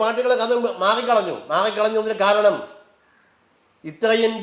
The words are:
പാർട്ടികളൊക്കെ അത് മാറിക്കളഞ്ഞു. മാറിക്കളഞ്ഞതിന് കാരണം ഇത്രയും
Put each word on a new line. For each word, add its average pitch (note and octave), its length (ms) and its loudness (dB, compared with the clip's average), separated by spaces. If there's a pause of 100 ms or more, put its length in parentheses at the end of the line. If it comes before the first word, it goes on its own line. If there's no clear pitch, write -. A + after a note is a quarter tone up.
പാർട്ടികളൊക്കെ A#3 460 0
അത് B3 60 0 (300)
മാറിക്കളഞ്ഞു. A3 520 0 (160)
മാറിക്കളഞ്ഞതിന് G#3+ 720 0
കാരണം G#3 320 4 (1400)
ഇത്രയും A3+ 400 2 (100)